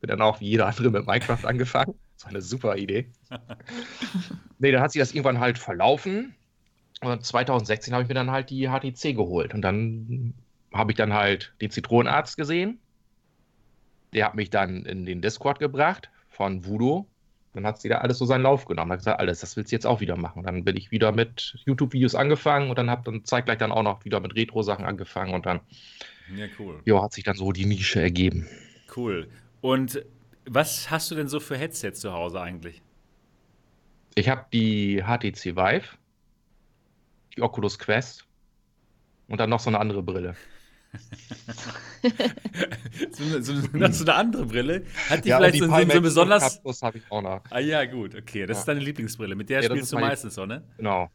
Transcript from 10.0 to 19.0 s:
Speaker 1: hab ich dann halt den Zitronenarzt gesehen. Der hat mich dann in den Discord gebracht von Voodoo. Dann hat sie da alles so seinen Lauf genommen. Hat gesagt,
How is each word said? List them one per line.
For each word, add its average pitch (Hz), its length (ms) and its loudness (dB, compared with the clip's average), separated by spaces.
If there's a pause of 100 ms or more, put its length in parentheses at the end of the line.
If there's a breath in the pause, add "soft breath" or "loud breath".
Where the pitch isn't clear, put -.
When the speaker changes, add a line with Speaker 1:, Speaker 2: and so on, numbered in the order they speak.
Speaker 1:
hab 107 200 2
ich 110 60 0
dann 107 180 2
halt 101 480 2
den 107 80 -6
Zitronenarzt 127 680 2
gesehen. 175 420 -4 (1300)
Der 107 140 2
hat 104 80 -2
mich 104 160 -4
dann 92 340 -2
in 92 220 -8
den 90 160 -6
Discord 139 380 -2
gebracht 147 500 0 (180 soft breath)
von 95 380 -4
Voodoo. 123 400 0 (480)
Dann 98 100 -8
hat 107 160 -4
sie - 80 -8
da 117 100 2
alles 127 200 0
so 127 80 -2
seinen 131 160 4
Lauf 135 240 4
genommen. 85 260 -2
Hat 92 60 -4
gesagt, 104 200 0